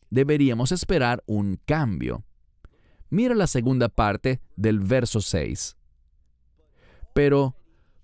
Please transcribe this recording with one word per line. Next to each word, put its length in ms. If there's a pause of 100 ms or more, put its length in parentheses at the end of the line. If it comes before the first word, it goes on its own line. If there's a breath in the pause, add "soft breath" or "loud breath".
deberíamos 640
esperar 540
un 380
cambio. 600 (840 soft breath)
Mira 260
la 120
segunda 420
parte 520 (140)
del 240
verso 420
seis. 560 (1400 soft breath)
Pero 420 (480)